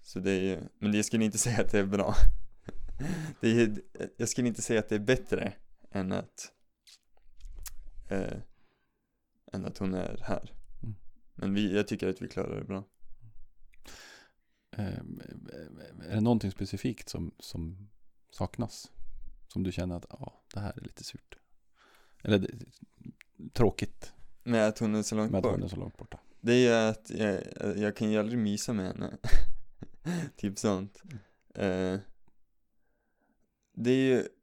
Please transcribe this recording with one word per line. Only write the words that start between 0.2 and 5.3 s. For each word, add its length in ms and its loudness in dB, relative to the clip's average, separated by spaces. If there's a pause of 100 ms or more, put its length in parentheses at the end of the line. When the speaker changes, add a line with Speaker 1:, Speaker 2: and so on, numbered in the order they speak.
Speaker 1:
är 100 2
ju, 180 0 (200)
men 140 0
jag 120 2
skulle 200 2
inte 120 0
<laughs> 100 -2
säga 140 2
att 100 4
det 80 4
är 60 2
bra. 340 0
<laughs> 60 12 (1160)
Det 60 2
är 60 4
ju, 220 4 (420)
jag 120 -2
skulle 180 0
inte 140 -4
säga 180 0
att 100 -4
det 60 0
är 40 0
bättre 540 0 (380)